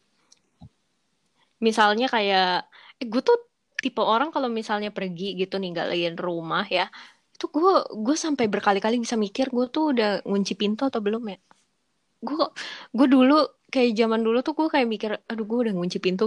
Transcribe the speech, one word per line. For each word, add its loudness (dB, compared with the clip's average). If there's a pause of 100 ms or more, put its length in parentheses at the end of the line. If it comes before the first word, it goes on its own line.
(1600)
Misalnya 4
kayak, 2 (340)
eh, -8
gue 0
tuh 6 (420)
tipe -2
orang 2
kalau -2
misalnya -4
pergi -8
gitu -4
ninggalin -4
rumah -4
ya, -2 (440)
itu -10 (100)
gue, 4 (340)
gue 2 (100)
sampai 0
berkali-kali 0
bisa -4
mikir -2
gue 0
tuh 0
udah 2 (180)
ngunci -2
pintu -2
atau -4
belum -4 (100)
ya. -16 (920)
Gue, -2 (540)
gue 6
dulu 8 (400)
kayak 4
zaman 2
dulu 2 (100)
tuh -4
gue 2
kayak 2
mikir, -4 (200)
"Aduh, -6
gue -2 (120)
udah -2
ngunci -2
pintu 0